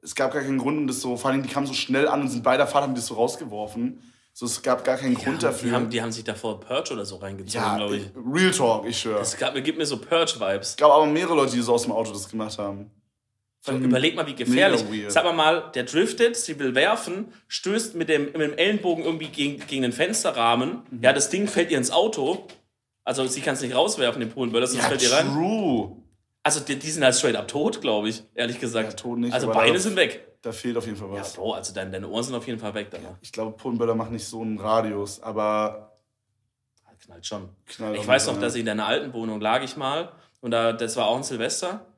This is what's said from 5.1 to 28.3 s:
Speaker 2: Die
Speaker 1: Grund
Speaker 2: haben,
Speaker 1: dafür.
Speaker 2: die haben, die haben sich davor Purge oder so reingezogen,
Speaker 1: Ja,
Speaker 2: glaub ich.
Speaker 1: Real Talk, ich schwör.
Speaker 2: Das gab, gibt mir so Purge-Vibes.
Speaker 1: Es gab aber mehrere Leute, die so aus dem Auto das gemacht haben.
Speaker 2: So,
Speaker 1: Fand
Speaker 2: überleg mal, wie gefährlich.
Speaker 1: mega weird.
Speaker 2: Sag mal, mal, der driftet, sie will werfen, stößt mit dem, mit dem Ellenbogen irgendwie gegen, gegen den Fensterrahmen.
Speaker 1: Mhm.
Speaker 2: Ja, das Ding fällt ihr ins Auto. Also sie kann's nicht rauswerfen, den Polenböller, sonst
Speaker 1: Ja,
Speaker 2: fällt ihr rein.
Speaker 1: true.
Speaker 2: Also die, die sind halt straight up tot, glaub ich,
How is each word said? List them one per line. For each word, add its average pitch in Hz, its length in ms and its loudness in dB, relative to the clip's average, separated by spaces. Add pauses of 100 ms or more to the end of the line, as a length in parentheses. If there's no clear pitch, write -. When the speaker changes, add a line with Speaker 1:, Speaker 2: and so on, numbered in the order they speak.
Speaker 2:
Die - 80 -4
Speaker 1:
Grund 139 140 -2
Speaker 2:
haben, - 40 -6 (120)
Speaker 1:
dafür. 120 160 -2
Speaker 2:
die 117 60 2
haben, 120 160 0
die 117 120 -2
haben 113 100 -4
sich 113 120 -10
davor 107 360 -6
Purge 143 340 -4
oder 104 100 -6
so 98 120 -12
reingezogen, 98 500 -8
Speaker 1:
Ja, 104 100 0
Speaker 2:
glaub 104 160 -2
ich. 101 120 -2 (100)
Speaker 1:
Real 151 360 2
Talk, 113 360 2
ich 117 120 -4
schwör. 110 200 -2
Speaker 2:
Das 98 180 -2
gab, 135 260 -2
gibt 156 140 -2
mir 160 100 -2
so 139 120 -4
Purge-Vibes. 110 720 0
Speaker 1:
Es - 60 -10
gab 151 140 8
aber 151 160 8
mehrere 165 280 2
Leute, 131 180 4
die 120 80 2
so 117 140 4
aus 120 80 4
dem 117 100 -2
Auto 107 200 -2
das 101 160 -8
gemacht 107 300 -6
haben. 101 320 -8 (720)
Speaker 2:
So, 139 100 -6
Speaker 1:
Fand 131 120 0
Speaker 2:
überleg 131 320 4
mal, 160 100 -2
wie 135 80 -8
gefährlich. 123 500 4
Speaker 1:
mega 104 180 -6
weird. 104 100 -6
Speaker 2:
Sag 165 120 4
mal, 170 100 2
mal, 160 400 2
der 123 80 -2
driftet, 220 540 2
sie 147 220 -6
will 131 160 0
werfen, 196 560 0 (180)
stößt 214 460 -2
mit 160 140 -2
dem, 147 180 4
mit 143 140 -8
dem 147 140 0
Ellenbogen 180 500 0
irgendwie 160 240 -2
gegen, 143 380 -4
gegen 135 160 -2
den 120 100 0
Fensterrahmen. 135 1000 2
Speaker 1:
Mhm. 117 120 -10
Speaker 2:
Ja, 127 100 8
das 139 160 2
Ding 196 180 0
fällt 170 240 0
ihr 156 60 2
ins 127 140 0
Auto. 180 560 0 (580)
Also 131 220 0
sie 131 160 -4
kann's 139 180 0
nicht 127 140 -4
rauswerfen, 139 460 2
den 113 100 -4
Polenböller, 120 360 0
sonst 123 160 -2
Speaker 1:
Ja, 143 60 2
Speaker 2:
fällt 135 140 2
ihr 120 100 4
rein. 147 140 4
Speaker 1:
true. 151 720 0 (460)
Speaker 2:
Also 151 180 2
die, 135 180 -4
die 151 120 -8
sind 151 140 0
halt 143 100 8
straight 120 220 2
up 104 120 -6
tot, 147 340 -2
glaub 107 240 2
ich, 110 160 -4 (120)